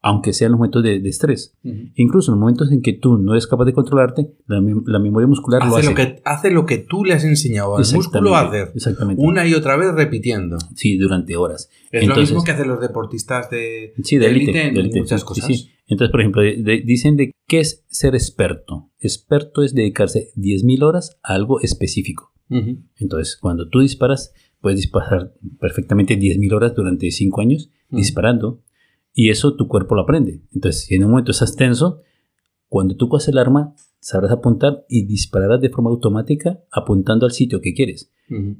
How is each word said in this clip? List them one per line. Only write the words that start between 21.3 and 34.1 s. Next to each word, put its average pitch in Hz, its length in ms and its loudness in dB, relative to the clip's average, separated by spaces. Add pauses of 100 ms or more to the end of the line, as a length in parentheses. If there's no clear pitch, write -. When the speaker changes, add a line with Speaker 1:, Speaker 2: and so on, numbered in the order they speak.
Speaker 1:
algo 135 260 -2
específico. - 720 -6 (180)
Speaker 2:
Ujú. 120 280 -4 (200)
Speaker 1:
Entonces, 80 380 -6
cuando 85 320 -4
tú 123 120 4
disparas, 135 520 0 (280)
puedes 98 180 0
disparar - 540 -2 (260)
perfectamente 98 560 0
diez 98 240 2
mil 101 160 2
horas 117 220 2
durante 92 340 -2
cinco 98 300 -2
años 139 320 0 (160)
Speaker 2:
Ujú. 131 80 -6
Speaker 1:
disparando. 107 640 -2 (540)
Y 110 160 4
eso 143 260 2
tu 101 100 -2
cuerpo 101 300 0
lo 95 60 2
aprende. 143 400 0 (120)
Entonces, 92 300 -4
si - 100 -4
en 95 80 4
un 104 80 2
momento 123 220 2
estás - 240 -2
tenso, 131 460 0 (640)
cuando 95 260 0
tú 120 140 -2
coges 147 180 0
el 135 120 2
arma, 139 360 2 (240)
sabrás 98 320 -2